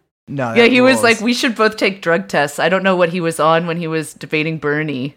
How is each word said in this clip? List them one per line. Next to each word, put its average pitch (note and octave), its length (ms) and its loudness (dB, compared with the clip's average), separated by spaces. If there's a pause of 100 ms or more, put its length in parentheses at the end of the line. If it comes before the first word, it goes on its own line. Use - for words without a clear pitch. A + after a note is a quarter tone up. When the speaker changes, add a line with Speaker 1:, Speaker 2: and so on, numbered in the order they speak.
(280)
Speaker 1:
No, C3 260 -4
Speaker 2:
Yeah, A#3 100 6
Speaker 1:
that A3+ 80 6
Speaker 2:
he B3 100 4
was C4 160 6
Speaker 1:
rules. G#3+ 60 -2
Speaker 2:
like, A3+ 180 2
"We A#3+ 120 0
should B3 220 -2
both G#3+ 200 0
take G3 280 -4
drug F3 240 0
tests." D3 320 -2
I E3 100 2
don't F#3 140 0
know F#3+ 120 2
what F3+ 140 2
he F3+ 100 -4
was E3 200 -2
on E3 260 2
when E3 120 -4
he E3+ 100 -6
was D#3+ 260 -6
debating D#3 460 -4
Bernie. D3 580 -4